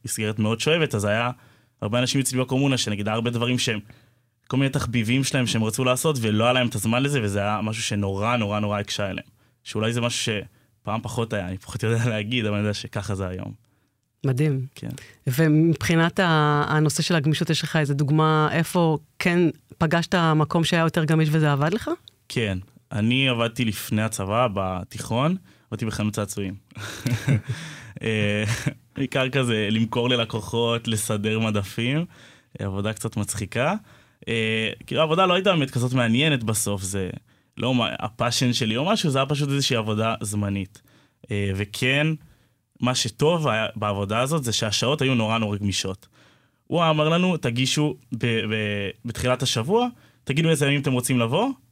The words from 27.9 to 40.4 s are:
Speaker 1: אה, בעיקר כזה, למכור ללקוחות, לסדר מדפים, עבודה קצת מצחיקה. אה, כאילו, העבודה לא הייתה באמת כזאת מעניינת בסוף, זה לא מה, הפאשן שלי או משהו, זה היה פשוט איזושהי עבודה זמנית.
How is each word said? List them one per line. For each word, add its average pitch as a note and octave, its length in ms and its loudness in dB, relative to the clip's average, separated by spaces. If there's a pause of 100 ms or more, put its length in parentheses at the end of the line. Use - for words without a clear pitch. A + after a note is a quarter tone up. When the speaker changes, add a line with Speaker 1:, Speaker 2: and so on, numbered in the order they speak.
Speaker 1:
אה, G#2+ 420 0 (520)
בעיקר C3 320 -2
כזה, A#2+ 420 0
למכור A2+ 380 0
ללקוחות, A#2 800 0
לסדר G#2+ 520 -2
מדפים, A#2 640 -2 (540)
עבודה G2+ 340 -4
קצת - 240 -6
מצחיקה. G#2+ 580 -2 (540)
אה, A2 420 0 (160)
כאילו, C3 140 -2
העבודה E3 260 4
לא F3+ 80 4
הייתה F#3+ 180 2
באמת C#3+ 180 2
כזאת B2+ 220 0
מעניינת B2 520 2
בסוף, G2+ 380 -2
זה F#2+ 280 -4 (460)
לא B2+ 180 0
מה, A2+ 140 2 (100)
הפאשן A#2+ 540 0
שלי A2+ 240 0
או C#3 80 -2
משהו, F#3 260 0
זה C3+ 80 0
היה C3+ 80 2
פשוט C#3+ 220 -2
איזושהי C#3 280 0
עבודה A2 440 0
זמנית. G2+ 600 -4 (480)